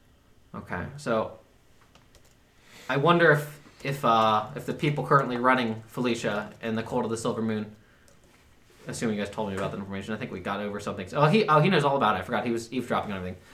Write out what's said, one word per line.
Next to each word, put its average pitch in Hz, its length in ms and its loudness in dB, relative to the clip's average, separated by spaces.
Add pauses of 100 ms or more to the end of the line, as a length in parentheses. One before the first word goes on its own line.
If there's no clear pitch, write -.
(540)
Okay, 92 280 -8 (140)
so 110 420 -2 (1500)
I 131 80 0
wonder 165 360 6
if, - 280 0 (240)
if, 143 200 -4
uh, 110 420 4 (100)
if - 100 -10
the - 80 -6
people 147 320 0
currently 131 300 4
running 120 500 2
Felicia 113 640 -2 (120)
and 113 140 -4
the 113 60 -2
Cult 120 220 -4
of 110 60 -4
the 113 60 -2
Silver 113 260 -2
Moon, 107 320 -4 (1120)
assuming 113 320 -4
you 104 60 -2
guys 101 80 -8
told 104 180 -4
me 98 60 -6
about 95 160 -4
that 107 60 -8
information, 98 360 -8
I - 20 -6
think 107 160 -8
we 98 80 -8
got 101 200 -4
over 104 200 -6
something. 98 340 -8
Oh, 147 120 4
he, 202 200 4
oh, 156 140 6
he 170 80 4
knows 160 160 4
all 139 120 4
about 107 200 2
it. 90 40 -2
I - 20 -8
forgot 117 240 -2
he 117 60 0
was 113 200 -4
eavesdropping 107 400 -2
on 95 60 -6
everything. 90 200 -8 (160)